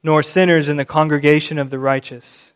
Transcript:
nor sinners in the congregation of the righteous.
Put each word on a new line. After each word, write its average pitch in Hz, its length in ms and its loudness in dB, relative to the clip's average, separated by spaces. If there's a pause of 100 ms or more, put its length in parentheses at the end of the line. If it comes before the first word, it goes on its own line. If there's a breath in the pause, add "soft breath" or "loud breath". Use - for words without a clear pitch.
nor 156 220 2
sinners 170 460 2
in 147 80 -2
the 139 80 -2
congregation 151 720 0
of 135 120 -6
the 135 100 -8
righteous. 135 760 -6